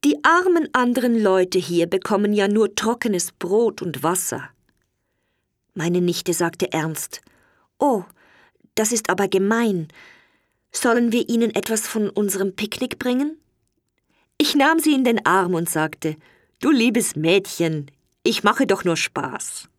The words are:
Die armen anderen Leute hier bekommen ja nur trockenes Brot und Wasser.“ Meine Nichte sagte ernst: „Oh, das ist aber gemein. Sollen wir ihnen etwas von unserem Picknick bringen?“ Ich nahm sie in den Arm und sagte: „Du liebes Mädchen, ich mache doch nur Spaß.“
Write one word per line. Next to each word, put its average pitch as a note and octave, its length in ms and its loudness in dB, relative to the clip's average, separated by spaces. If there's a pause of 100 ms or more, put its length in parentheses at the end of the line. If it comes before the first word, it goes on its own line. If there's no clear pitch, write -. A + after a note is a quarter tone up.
Die C#4+ 200 2
armen E4+ 480 4
anderen B3 480 2
Leute F#3 380 2
hier F3 280 0
bekommen G#3 460 0
ja G3+ 160 2
nur G#3 260 2
trockenes A3 580 -2
Brot G#3 500 -2
und C#3 200 -8
Wasser.“ - 460 -4 (1300)
Meine F3 260 -2
Nichte F3 320 -2
sagte E3+ 400 -2
ernst: D#3 500 -6 (560)
„Oh, B3 260 0 (720)
das G#3+ 160 0
ist - 180 -2
aber F#3+ 160 0
gemein. G3 600 0 (840)
Sollen A#3 420 2
wir A#3+ 160 0
ihnen A#3 260 0
etwas A3 340 -4
von G#3+ 200 -2
unserem G3 460 -2
Picknick A3+ 440 -6
bringen?“ C#4 420 -2 (960)
Ich - 160 2
nahm D4+ 240 4
sie D4+ 140 2
in C4 100 2
den A#3 240 2
Arm F3+ 280 2
und E3 140 -2
sagte: D#3 480 -4 (440)
„Du C#4+ 100 2
liebes A#3 460 2
Mädchen, D#3+ 720 0 (320)
ich - 220 -2
mache G#3+ 220 2
doch F#3+ 180 0
nur E3+ 120 0
Spaß.“ - 720 -8 (100)